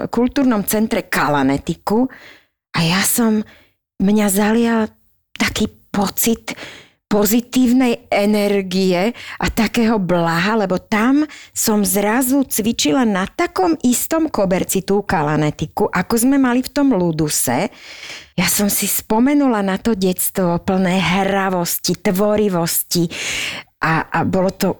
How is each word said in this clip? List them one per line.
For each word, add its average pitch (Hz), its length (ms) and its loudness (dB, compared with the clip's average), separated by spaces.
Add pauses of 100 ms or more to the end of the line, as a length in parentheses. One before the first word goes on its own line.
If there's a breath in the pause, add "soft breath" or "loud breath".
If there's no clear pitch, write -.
kultúrnom 247 540 2
centre 214 400 0
kalanetiku 147 1040 0 (640 loud breath)
a - 100 -4
ja 170 220 2
som, 214 400 0 (560 soft breath)
mňa 208 320 2
zalial 220 520 2 (520)
taký - 320 -2 (240)
pocit - 640 -2 (540 loud breath)
pozitívnej 233 1000 2
energie 196 1000 0 (260 loud breath)
a - 120 -4
takého 226 500 0
blaha, 170 580 0
lebo 185 220 0
tam 247 480 0 (240 loud breath)
som 208 320 0
zrazu 220 640 0
cvičila 262 560 0
na 196 240 0
takom 349 560 -2
istom 302 480 0
koberci 190 520 0
tú 202 200 0
kalanetiku, 156 880 0
ako - 260 -4
sme 254 220 2
mali 254 240 2
v - 80 -6
tom 277 240 2
Luduse. 160 800 -2 (640 loud breath)
Ja 185 120 0
som 202 220 0
si - 160 -4
spomenula 254 760 2
na 196 160 0
to 226 160 -2
detstvo 185 720 0
plné 190 340 0
hravosti, 190 1000 -2
tvorivosti 185 1120 0 (680 loud breath)
a, 160 280 0
a - 160 -4
bolo 185 280 0
to 190 300 -2